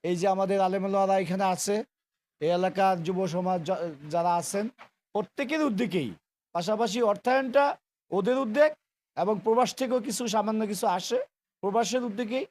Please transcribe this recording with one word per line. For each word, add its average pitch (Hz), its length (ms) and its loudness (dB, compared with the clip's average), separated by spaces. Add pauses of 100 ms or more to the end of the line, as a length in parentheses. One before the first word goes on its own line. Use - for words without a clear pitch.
এই 175 160 0
যে 185 140 2
আমাদের 196 320 2
আলেমুলামারা 196 580 2
এখানে 190 200 -2 (100)
আছে, 202 200 -2 (640)
এই 151 180 0
এলাকার 190 380 2 (100)
যুব 185 120 -2 (160)
সমাজ 185 240 0 (100)
যা-, 170 160 -2 (300)
যারা 175 260 2
আছেন, 196 240 -4 (480)
প্রত্যেকের 277 560 -4
উদ্যোগেই, 185 420 -2 (440)
পাশাপাশি 208 480 -2
অর্থায়নটা 254 640 2 (460)
ওদের 202 340 2
উদ্যোগ 285 260 4 (460)
এবং 185 180 0 (100)
প্রবাস 226 260 4 (100)
থেকেও 254 280 0
কিছু 220 140 -4 (120)
সামান্য 220 260 0 (120)
কিছু 208 140 -4 (120)
আসে, 226 200 -2 (440)
প্রবাসের 214 460 0
উদ্যোগেই। 233 420 -4